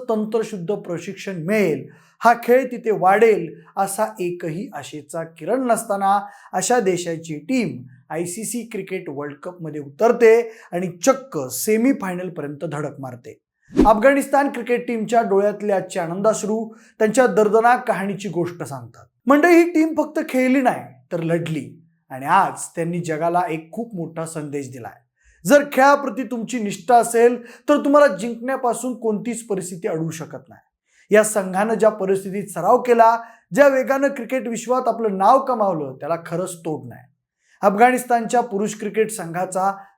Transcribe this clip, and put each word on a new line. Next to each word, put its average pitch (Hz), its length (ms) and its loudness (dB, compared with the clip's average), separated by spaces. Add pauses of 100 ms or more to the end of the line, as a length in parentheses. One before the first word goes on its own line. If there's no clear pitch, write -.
तंत्रशुद्ध 214 640 -2
प्रशिक्षण 175 720 -8
मिळेल, 185 400 0 (360)
हा 233 120 6 (100)
खेळ 254 220 4
तिथे 233 260 -6
वाढेल 190 560 4 (300)
असा 202 280 -2 (140)
एकही 175 540 -6
आशेचा 151 500 -12 (140)
किरण 233 300 -4
नसताना 202 520 0 (340)
अशा 233 260 2
देशाची 165 600 -4
टीम 233 380 -2 (320)
आयसीसी 180 520 -6 (100)
क्रिकेट 190 380 -8
वर्ल्ड 143 280 -10
कपमध्ये 156 440 -12
उतरते 226 580 4 (320)
आणि 180 160 -4 (180)
चक्क 262 320 0 (140)
सेमीफायनलपर्यंत 180 1120 -2
धडक 147 340 -8
मारते. 120 380 -16 (340)
अफगाणिस्तान 269 800 4
क्रिकेट 240 380 -4
टीमच्या 226 340 0
डोळ्यातले 202 520 0
आजचे 185 260 -4
आनंदाश्रू 208 640 -2 (360)
त्यांच्या 226 280 4
दर्दनाक 226 600 2
कहाणीची 196 420 -4
गोष्ट 165 340 -6
सांगतात. 123 420 -14 (220)
मंडळी, 302 280 6
ही 339 140 6
टीम 320 280 0
फक्त 302 220 -2 (100)
खेळली 254 320 2
नाही 160 220 0 (280)
तर 170 100 -4
लढली 160 420 -4 (480)
आणि 131 140 -12
आज 160 380 2 (120)
त्यांनी 170 240 -4
जगाला 165 500 -2
एक 160 220 -8
खूप 233 240 -10
मोठा 165 300 -8
संदेश 147 460 -10
दिलाय. 113 220 -16 (520)
जर 277 180 6 (100)
खेळाप्रती 269 500 2
तुमची 233 360 -8
निष्ठा 214 380 2
असेल 233 380 4 (340)
तर 285 160 4
तुम्हाला 294 300 6
जिंकण्यापासून 240 840 -4
कोणतीच 226 480 -4
परिस्थिती 185 400 -6
अडवू 165 220 -4
शकत - 400 -14
नाही. - 680 -6
या 214 80 8
संघानं 202 500 0
ज्या 214 160 6
परिस्थितीत 196 580 -2
सराव 208 340 2
केला, 233 340 6 (380)
ज्या 277 140 8
वेगानं 269 400 2
क्रिकेट 247 400 -4
विश्वात 247 400 -2
आपलं 220 300 -2
नाव 220 220 6
कमावलं, 196 540 -2
त्याला 147 220 -6 (100)
खरंच 175 300 -6
तोड 135 320 -8
नाही. 113 140 -18 (600)
अफगाणिस्तानच्या 240 800 2
पुरुष 214 380 -4
क्रिकेट 214 320 -2
संघाचा 185 600 -4 (260)